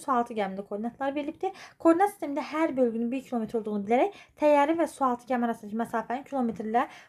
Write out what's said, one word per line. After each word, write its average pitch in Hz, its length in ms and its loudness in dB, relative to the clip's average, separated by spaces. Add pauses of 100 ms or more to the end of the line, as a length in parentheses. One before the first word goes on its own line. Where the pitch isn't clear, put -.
Sualtı 240 320 0
gəminin 196 320 -4
koordinatları 233 480 -6
verilibdir. 311 380 -4 (260)
Koordinat 339 320 4
sistemində 294 320 -6
hər 302 320 0
bölgünün 233 380 0
bir 269 100 -6
kilometr 226 380 -4
olduğunu 208 260 -4
bilərək 262 300 2 (240)
təyyarə 294 400 6
və 302 100 0
sualtı 247 380 -2
gəmi 240 180 0
arasındakı 220 320 -6
məsafəni 233 480 -4
kilometrlə 233 640 -2 (200)